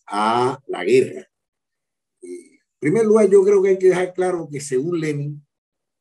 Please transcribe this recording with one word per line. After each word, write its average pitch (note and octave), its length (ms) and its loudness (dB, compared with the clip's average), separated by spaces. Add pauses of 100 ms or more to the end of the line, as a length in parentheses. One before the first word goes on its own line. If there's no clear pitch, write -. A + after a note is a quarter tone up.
a A#2+ 600 -2
la F2+ 160 -10
guerra. G#2+ 380 0 (1000)
Eh, - 340 -18
en - 240 -20
primer G#3+ 260 0
lugar, G#3+ 240 4
yo G3 160 6
creo G3 180 4
que G3 60 2
hay F#3+ 80 2
que F#3 100 2
dejar F3+ 260 0
claro F3+ 380 -4
que, C#3+ 80 -10
según D#3 400 -4
Lenin, D3 460 -6 (560)